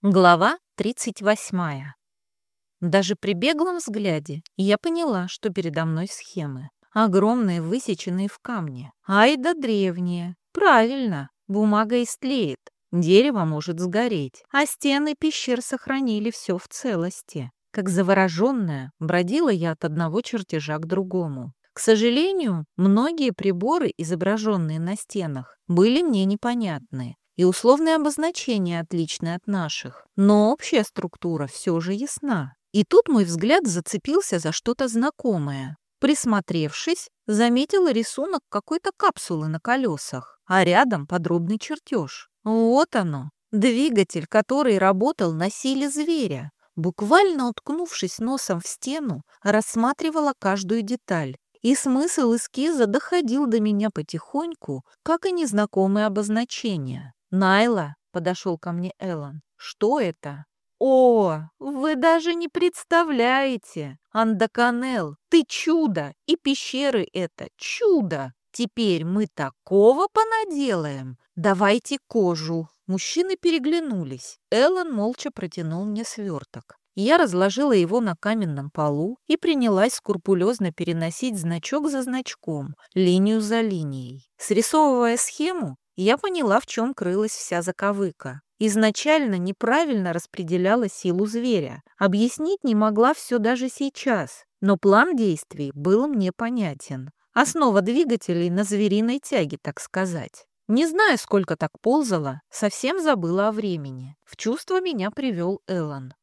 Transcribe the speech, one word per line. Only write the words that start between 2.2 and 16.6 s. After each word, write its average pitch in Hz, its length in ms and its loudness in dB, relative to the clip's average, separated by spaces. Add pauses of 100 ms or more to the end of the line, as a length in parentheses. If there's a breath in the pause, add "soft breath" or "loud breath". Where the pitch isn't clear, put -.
Даже 180 360 2
при 202 180 -2
беглом 311 420 0
взгляде 175 640 -4 (160)
я 196 220 2
поняла, 302 500 -2
что - 220 -6
передо 165 340 -4
мной 160 240 -4
схемы. 143 640 -10 (240)
Огромные, 208 640 2
высеченные 190 680 -4
в - 100 -12
камне. 147 540 -10 (140)
Ай 220 300 6
да 285 160 0
древние. 180 840 -2 (180)
Правильно, 233 760 4 (200)
бумага 214 540 2
истлеет, 233 580 -2 (300)
дерево 190 540 6
может 160 340 -4
сгореть, 185 720 -2
а 285 140 2
стены 285 560 0
пещер 254 400 -2
сохранили 247 680 -4
всё - 260 -6
в 185 100 -10